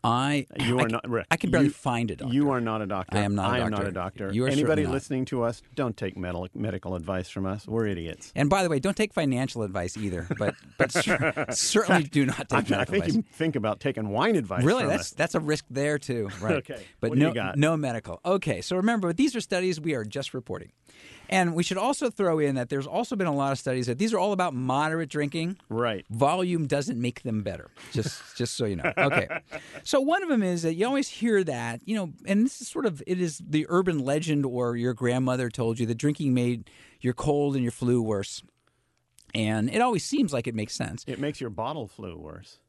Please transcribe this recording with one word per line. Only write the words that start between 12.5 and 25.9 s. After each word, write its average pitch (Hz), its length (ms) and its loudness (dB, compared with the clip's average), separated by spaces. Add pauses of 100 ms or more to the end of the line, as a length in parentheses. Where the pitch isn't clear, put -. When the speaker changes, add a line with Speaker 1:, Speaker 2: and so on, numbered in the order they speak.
Speaker 2:
I, - 60 0
Speaker 1:
medical 123 240 2
Speaker 2:
I - 20 2
think 185 220 0
Speaker 1:
advice. 156 100 2
Speaker 2:
you 226 60 4 (100)
think 160 240 -2
about 107 240 0
taking 110 300 -2
wine 156 260 2
advice 117 300 2
Speaker 1:
Really, 226 160 4
Speaker 2:
from 170 80 0
Speaker 1:
that's, 165 140 0
Speaker 2:
us. - 80 -8
Speaker 1:
that's - 240 -2
a 170 40 2
risk 151 300 -2
there 143 280 0
too. 120 300 -2 (140)
Right. 110 160 0
Speaker 2:
<laughs> - 0 -
Okay. 123 260 -8 (160)
Speaker 1:
But 117 120 0
Speaker 2:
What 117 80 -4
do - 20 8
Speaker 1:
no, 151 80 6
Speaker 2:
you - 40 -2
got? 101 240 -2
Speaker 1:
no 156 200 4
medical. 117 480 -4
Okay, 170 340 0
so - 160 -4
remember, 190 380 2
these 254 240 2
are 214 40 -2
studies 185 380 -2
we 151 160 -2
are 117 80 -4
just 120 300 -6
reporting. 113 400 -8 (560)
And 180 260 2
we 170 80 2
should 185 140 -2
also 254 320 0
throw 180 280 2
in 143 180 2
that 123 140 -2
there's 139 160 -2
also 233 300 -4
been 190 120 0
a 156 60 0
lot 139 200 0
of 131 40 -2
studies 127 300 -2
that 123 100 -2
these 220 160 0
are 208 60 0
all 202 140 2
about 180 200 0
moderate 143 560 0
drinking. 160 480 -2 (120)
Speaker 2:
Right. 113 400 -2